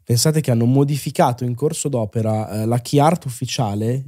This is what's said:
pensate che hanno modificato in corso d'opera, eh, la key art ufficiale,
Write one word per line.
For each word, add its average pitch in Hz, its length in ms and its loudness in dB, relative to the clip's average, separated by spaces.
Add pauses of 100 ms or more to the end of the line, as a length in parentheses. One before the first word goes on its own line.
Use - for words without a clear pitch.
pensate 151 380 2
che 135 100 0
hanno 117 140 2
modificato 139 800 2
in 123 100 -4
corso 151 340 -4
d'opera, 110 720 -2
eh, 110 40 -2
la 120 140 0
key - 180 0
art 160 280 4
ufficiale, 117 800 -4